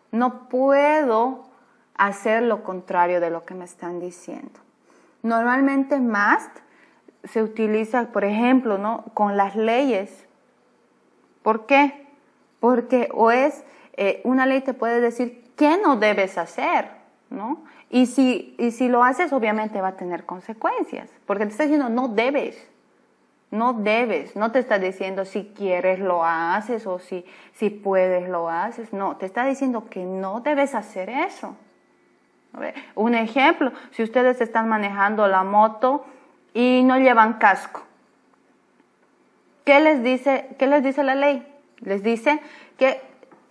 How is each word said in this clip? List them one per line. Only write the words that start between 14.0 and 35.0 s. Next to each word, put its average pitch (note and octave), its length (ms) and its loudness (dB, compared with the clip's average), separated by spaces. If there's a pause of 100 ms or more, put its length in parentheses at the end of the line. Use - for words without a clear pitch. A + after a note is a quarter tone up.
una C4 200 2
ley C4+ 160 2
te C4+ 140 -6
puede A#3 260 -2
decir A#3+ 400 -4 (140)
qué D4+ 260 4
no E4 140 4
debes G#3 420 0
hacer, G#3 540 -4 (400)
¿no? A#3 320 -10 (280)
Y B3 160 4
si, B3+ 520 0
y A#3 140 -2
si B3 160 -2
lo A#3+ 160 4
haces, C4+ 280 0
obviamente G#3+ 480 -2
va F#3+ 80 -2
a F#3+ 80 -8
tener F3 280 -10
consecuencias, B3+ 840 -6 (160)
porque G3+ 180 -2
te G#3 80 -6
está D4 120 -4
diciendo C#4+ 260 0
no B3 180 -2
debes, A#3 600 -2 (840)
no A#3 220 0
debes, G#3+ 600 -2
no G#3+ 160 -2
te C4 80 0
está A3 220 0
diciendo F#3+ 440 -4
si G3 300 -10
quieres F#3 460 0
lo F3+ 240 0
haces F3+ 640 -2
o F3+ 100 -6
si, F3+ 260 -12 (280)
si G3+ 180 -2
puedes F#3 580 0
lo E3+ 200 -4
haces, A3 440 -6
no, G3 240 -4
te F#3+ 100 -10
está A#3+ 180 -4
diciendo C4 440 -4
que F#3 160 -10
no F#3+ 360 -8
debes C#4 340 0
hacer G3+ 340 -8
eso. C4 460 -8 (1000)
A - 40 -18
ver, - 160 -8 (220)
un A#3 180 0
ejemplo, C4 560 2 (220)
si - 100 -6
ustedes B3 380 2
están A3+ 280 0
manejando G#3 600 0